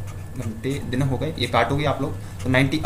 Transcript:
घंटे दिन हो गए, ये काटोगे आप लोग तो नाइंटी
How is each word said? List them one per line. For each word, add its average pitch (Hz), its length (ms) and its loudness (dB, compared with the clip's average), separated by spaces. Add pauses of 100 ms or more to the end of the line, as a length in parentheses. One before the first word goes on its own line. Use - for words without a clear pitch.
(360)
घंटे 123 340 -4 (160)
दिन 120 160 0
हो 135 160 2
गए, 151 200 -2
ये - 100 0
काटोगे 139 360 2
आप 139 180 0
लोग 135 140 -2 (260)
तो 131 80 0
नाइंटी 135 360 4